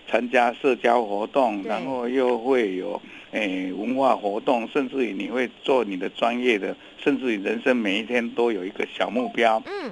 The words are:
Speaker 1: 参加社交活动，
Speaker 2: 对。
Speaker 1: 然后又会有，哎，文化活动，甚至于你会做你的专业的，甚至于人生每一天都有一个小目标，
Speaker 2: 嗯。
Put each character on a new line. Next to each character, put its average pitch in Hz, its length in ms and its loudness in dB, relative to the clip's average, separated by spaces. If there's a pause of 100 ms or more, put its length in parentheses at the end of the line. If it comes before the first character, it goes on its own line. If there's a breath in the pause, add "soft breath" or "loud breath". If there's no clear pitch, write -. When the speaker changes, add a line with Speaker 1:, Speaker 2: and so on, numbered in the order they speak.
Speaker 1:
参 120 220 0
加 120 240 4
社 127 220 2
交 120 280 4
活 104 240 -4
动， 113 340 2
Speaker 2:
对。 92 80 -6
Speaker 1:
然 113 160 -4
后 127 220 -4
又 123 300 2
会 113 380 2
有， 90 260 -4 (300 loud breath)
哎， 92 440 -2
文 113 200 -4
化 131 200 4
活 101 240 -2
动， 117 280 0
甚 135 220 -2
至 131 160 -2
于 101 80 -4
你 95 160 -6
会 120 200 -2 (140)
做 131 200 2
你 101 140 -6
的 92 120 -4
专 120 280 -2
业 123 200 2
的， 95 180 -4 (220 loud breath)
甚 139 220 2
至 123 140 0
于 98 100 -4
人 107 180 -2
生 131 140 4
每 101 240 0
一 113 40 -4
天 117 280 -2
都 120 200 2
有 92 140 -4
一 98 40 -6
个 - 240 -6
小 95 160 -2
目 113 200 -2
标， 113 360 2
Speaker 2:
嗯。 349 260 -8